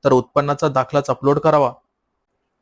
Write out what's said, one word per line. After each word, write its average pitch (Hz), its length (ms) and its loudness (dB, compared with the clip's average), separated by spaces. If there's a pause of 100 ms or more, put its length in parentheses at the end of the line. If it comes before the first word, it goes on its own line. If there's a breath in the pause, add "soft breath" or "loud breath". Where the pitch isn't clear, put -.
तर 135 80 4
उत्पन्नाचा 143 580 0
दाखलाच 135 400 -4
अपलोड 143 280 0
करावा. 147 340 0 (880)